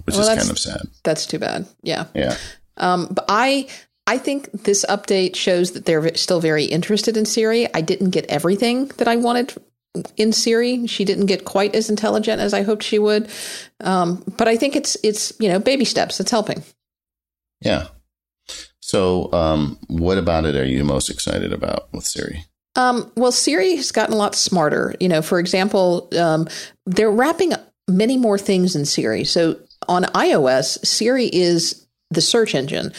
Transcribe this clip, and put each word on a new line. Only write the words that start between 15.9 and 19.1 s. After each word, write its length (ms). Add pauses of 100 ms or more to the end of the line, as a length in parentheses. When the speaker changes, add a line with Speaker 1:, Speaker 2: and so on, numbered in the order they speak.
Speaker 2:
It's 120
helping. 320 (960)
Speaker 1:
Yeah. 260 (920)
So, 520